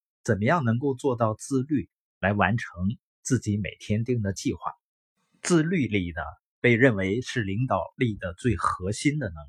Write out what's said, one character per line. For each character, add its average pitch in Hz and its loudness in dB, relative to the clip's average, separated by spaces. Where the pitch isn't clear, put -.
怎 107 4
么 101 -4
样 147 2
能 113 2
够 139 0
做 131 0
到 113 0
自 131 -2
律， 143 -2
来 98 2
完 101 2
成 - -6
自 127 0
己 104 -2
每 104 -6
天 110 -2
定 120 -2
的 98 -2
计 - -4
划。 - -10
自 165 4
律 160 0
力 95 0
呢， 82 -6
被 120 6
认 113 6
为 95 0
是 123 -4
领 101 -2
导 95 -2
力 110 -2
的 90 -8
最 107 0
核 - -2
心 147 0
的 117 -4
能 78 -12